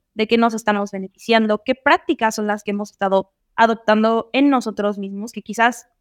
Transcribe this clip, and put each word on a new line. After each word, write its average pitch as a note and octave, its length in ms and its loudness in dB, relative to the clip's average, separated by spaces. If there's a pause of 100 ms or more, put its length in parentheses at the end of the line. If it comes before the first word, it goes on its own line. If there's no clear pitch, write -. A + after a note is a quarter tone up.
(120)
de G#3+ 160 -4
qué A#3 80 2
nos A#3 180 2
estamos G#3 380 -2
beneficiando, G#3+ 720 -2
qué C4 100 -2
prácticas C#4+ 600 0
son G#3+ 100 -4
las G#3 160 -4
que - 80 -8
hemos G3+ 220 -6
estado F#3+ 400 0 (240)
adoptando A3+ 760 2
en C#4 180 4
nosotros G#3 480 -2
mismos, G3+ 340 -10
que G3+ 100 -12
quizás A#3 460 -2 (120)